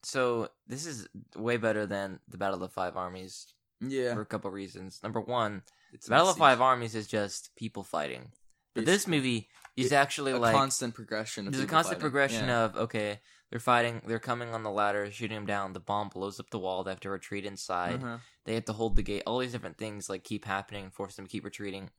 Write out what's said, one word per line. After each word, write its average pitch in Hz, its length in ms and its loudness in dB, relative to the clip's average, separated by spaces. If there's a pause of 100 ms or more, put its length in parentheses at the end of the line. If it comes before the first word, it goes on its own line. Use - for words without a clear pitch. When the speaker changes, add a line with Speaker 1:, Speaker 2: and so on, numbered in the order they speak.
Speaker 1:
so 123 420 2 (200)
this 139 180 -8
is 127 220 -8 (260)
way 117 220 2
better 107 300 2
than 98 420 -4
the 90 100 -14
Battle 98 160 0
of 90 60 -6
the 92 80 -4
Five 92 280 -4
Armies 92 560 -10 (280)
Speaker 2:
Yeah. 127 340 -2
Speaker 1:
for 110 60 -2
a 107 60 -6
couple 104 260 -4
reasons. 92 500 -10
Number 110 180 -2
one, 107 420 -2 (300)
Speaker 2:
It's - 140 -20
Speaker 1:
the - 40 -6
Battle 160 180 8
of 175 80 4
Speaker 2:
messy. - 40 0
Speaker 1:
Five 131 200 8
Armies 120 340 4
is 107 140 -4
just - 480 -2
people 107 260 -8
fighting. 67 500 -4 (420)
But 110 120 0
this 196 180 6
Speaker 2:
Basically. 170 120 2
Speaker 1:
movie 127 320 0 (280)
is 127 160 2
Speaker 2:
It, 147 40 6
Speaker 1:
actually, 139 360 2
Speaker 2:
a 123 60 2
Speaker 1:
like, 113 160 6
Speaker 2:
constant 135 400 2
progression 110 520 -6
of 98 60 -2
Speaker 1:
there's 131 100 0
a 139 40 0
Speaker 2:
people 160 100 2
Speaker 1:
constant 170 200 4
Speaker 2:
fighting. 147 40 -8
Speaker 1:
progression 139 480 2
Speaker 2:
Yeah. 117 160 4
Speaker 1:
of, 107 120 -2
okay, 107 440 -2 (300)
they're - 100 -6
fighting, 120 460 2
they're 113 120 -2
coming 120 360 -4
on 110 80 -4
the 107 80 -4
ladder, 101 400 2
shooting 107 260 -6
'em 104 100 -6
down, 101 260 -2
the 92 80 -10
bomb 104 280 0
blows 95 300 -6
up - 120 -12
the 113 80 -4
wall, 92 260 -2
they 95 60 -4
have 92 100 -8
to 98 100 -6
retreat 98 360 -6
inside, 92 560 -2
Speaker 2:
Uh-huh. 117 160 -8 (260)
Speaker 1:
they 113 100 -2
have 113 120 -2
to 113 80 -4
hold 113 220 4
the - 60 8
gate, 101 240 -2
all 117 120 0
these 127 140 -2
different 92 260 -10
things, 104 300 -8
like, 95 160 -6
keep 104 200 -6
happening 101 400 -6
and 95 100 -16
force 95 220 -10
them 98 100 -14
to - 60 -18
keep 107 120 -6
retreating. 98 540 -10